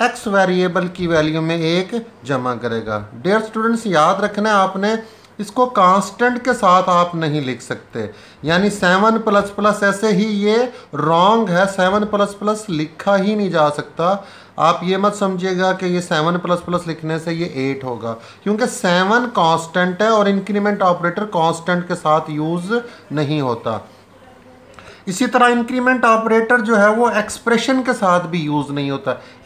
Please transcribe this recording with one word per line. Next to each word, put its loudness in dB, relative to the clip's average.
एक्स -2
वेरिएबल 2
की -6
वैल्यू 0
में -2
एक -2
जमा -2
करेगा। -4
डियर 0
स्टूडेंट्स, -2
याद 2
रखना -2
है 2
आपने, 0
इसको 0
कांस्टेंट 2
के 2
साथ 4
आप 2
नहीं -2
लिख -6
सकते। -8
यानी 2
सेवन 2
प्लस 0
प्लस 0
ऐसे 2
ही 2
ये 0
रॉन्ग 4
है, 2
सेवन 0
प्लस 0
प्लस -4
लिखा 0
ही 0
नहीं -2
जा 2
सकता। -4
आप 2
ये 0
मत 0
समझिएगा 0
कि -6
ये 0
सेवन 0
प्लस -2
प्लस -4
लिखने -6
से -6
ये -4
एट -4
होगा, -6
क्योंकि -4
सेवन 2
कांस्टेंट 0
है 4
और 4
इंक्रीमेंट 0
ऑपरेटर 0
कांस्टेंट -2
के -4
साथ 2
यूज़ -4
नहीं -2
होता। -4
इसी -2
तरह 4
इंक्रीमेंट 0
ऑपरेटर 2
जो 0
है 6
वो 2
एक्सप्रेशन 0
के 0
साथ 2
भी -4
यूज़ -2
नहीं -4
होता। -4